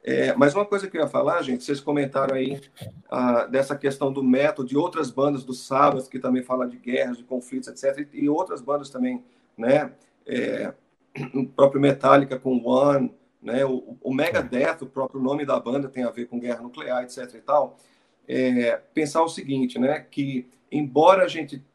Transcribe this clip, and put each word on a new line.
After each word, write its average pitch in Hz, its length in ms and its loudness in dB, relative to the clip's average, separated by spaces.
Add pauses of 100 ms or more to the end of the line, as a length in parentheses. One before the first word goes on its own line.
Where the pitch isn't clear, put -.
É, 131 320 0
mas 143 180 6
uma 202 120 2
coisa 196 220 -4
que 180 100 -8
eu 160 40 0
ia 143 60 0
falar, 147 360 0
gente, 127 200 -4
vocês 139 160 -4
comentaram 135 560 -2
aí, 135 260 -4 (480)
ah, 123 360 2
dessa 135 300 0
questão 139 360 -2
do 135 100 -4
metal, 135 440 4
de 127 120 -4
outras 165 320 0
bandas 135 360 0
do 127 80 -8
Sabbath, 135 560 2
que 131 100 -10
também 127 240 0
fala 127 240 -2
de 120 100 -12
guerras, 123 400 -4
de 120 60 -20
conflitos, 127 460 -8
et - 80 -16
cetera, 143 360 -4
e, 143 120 -4
e 143 40 2
outras 170 320 -2
bandas 139 280 -4
também, 123 340 -4 (340)
né? 131 340 2 (360)
É, 120 460 -4 (420)
<clears throat> - 180 -10
o 135 140 -2
próprio 139 340 4
Metallica 139 560 4
com 127 280 -2
One, 131 480 2 (280)
né? 123 240 -2
O, 123 360 -6
o 131 120 -6
Megadeth, 151 680 0
o 135 60 -12
próprio 135 340 -6
nome 139 240 0
da 131 140 0
banda 131 280 -4
tem 127 160 -6
a 117 80 -4
ver 120 160 -8
com 120 120 -8
guerra 117 220 -6
nuclear, 123 420 -6
et 123 80 -14
cetera 120 260 -14
e 110 40 -20
tal. 139 360 0 (500)
É, 127 500 2 (160)
pensar 156 300 0
o 165 60 0
seguinte, 131 500 -4
né? 143 200 2
Que, 139 500 -6 (220)
embora 151 520 6
a 170 60 2
gente 151 340 -8 (120)